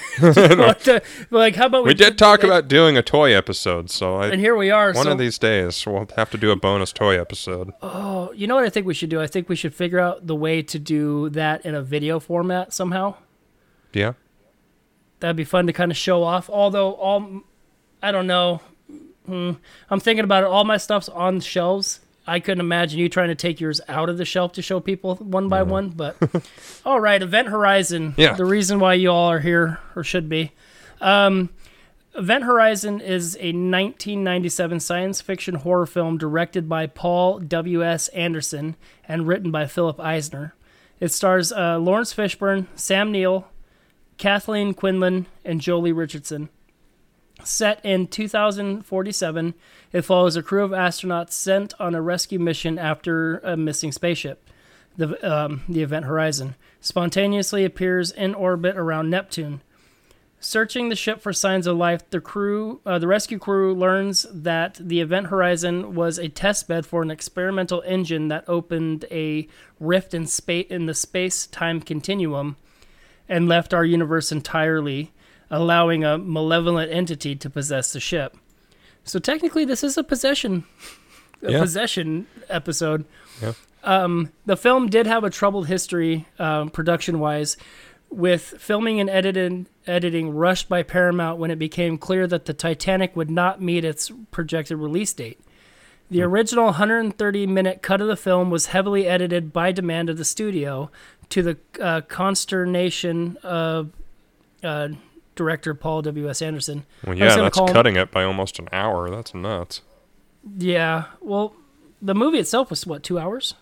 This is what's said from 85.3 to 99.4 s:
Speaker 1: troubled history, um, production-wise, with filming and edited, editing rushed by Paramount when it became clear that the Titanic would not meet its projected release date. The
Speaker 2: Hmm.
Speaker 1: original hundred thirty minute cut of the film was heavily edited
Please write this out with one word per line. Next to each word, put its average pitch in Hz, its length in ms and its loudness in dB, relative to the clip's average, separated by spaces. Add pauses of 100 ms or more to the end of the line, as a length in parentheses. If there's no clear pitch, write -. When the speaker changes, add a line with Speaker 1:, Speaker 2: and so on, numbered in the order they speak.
Speaker 1:
troubled 202 360 0
history, 165 600 -2 (120)
um, 156 320 -2
production-wise, 156 880 -2 (540)
with 180 300 2 (160)
filming 220 420 -2
and 196 80 0
edited, 185 580 0 (200)
editing 170 480 -2
rushed 175 340 0
by 175 140 0
Paramount 175 560 0
when 165 140 -4
it 160 80 -6
became 160 360 -2
clear 185 300 0
that 170 180 -2
the 156 80 -6
Titanic 180 640 -2
would 156 160 -4
not 180 320 0
meet 170 220 0
its - 260 -4 (220)
projected 160 460 -4
release 156 340 -2
date. - 260 -12 (720)
The 180 80 0
Speaker 2:
Hmm. 180 60 4
Speaker 1:
original 220 480 2
hundred 214 440 0
thirty 202 300 0
minute 185 360 0
cut 196 180 2
of 214 80 -2
the 180 80 0
film 180 340 2
was 170 160 0
heavily 196 400 0
edited 175 460 0